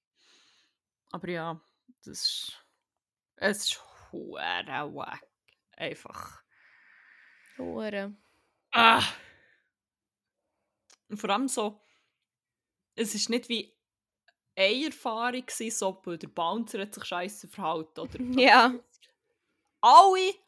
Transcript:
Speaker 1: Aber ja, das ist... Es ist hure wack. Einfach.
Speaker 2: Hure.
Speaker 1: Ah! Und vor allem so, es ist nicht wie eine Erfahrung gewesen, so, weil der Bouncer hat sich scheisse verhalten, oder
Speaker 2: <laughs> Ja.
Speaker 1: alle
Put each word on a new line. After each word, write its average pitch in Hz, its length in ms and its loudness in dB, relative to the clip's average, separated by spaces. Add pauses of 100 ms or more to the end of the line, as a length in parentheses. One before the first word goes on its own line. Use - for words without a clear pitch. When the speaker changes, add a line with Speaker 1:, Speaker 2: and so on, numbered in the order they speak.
(1120)
Speaker 1:
Aber 175 180 -12
ja, 165 300 -8 (440)
das - 180 -14
ist... - 440 -8 (720)
Es 202 280 -2
ist - 180 -6 (280)
hure 92 840 -8
wack. - 280 -14 (540)
Einfach. - 640 -14 (1120)
Speaker 2:
Hure. 208 560 -10 (600)
Speaker 1:
Ah! 226 300 6 (2000)
Und 208 80 -12
vor 208 120 -6
allem 226 180 0
so, 214 340 -4 (1120)
es 214 200 -4
ist 202 140 -4
nicht 247 200 -4
wie 226 240 -6 (840)
eine 214 320 2
Erfahrung 240 580 -6
gewesen, 226 260 -8
so, 190 340 -4
weil 170 120 -8
der 160 120 -14
Bouncer 208 520 -6
hat 208 140 -12
sich - 100 -12
scheisse 185 420 -10
verhalten, 165 540 -8
oder - 180 -12
Speaker 2:
<laughs> 254 180 -4
Ja. 247 360 8 (1080)
Speaker 1:
alle 370 520 8 (140)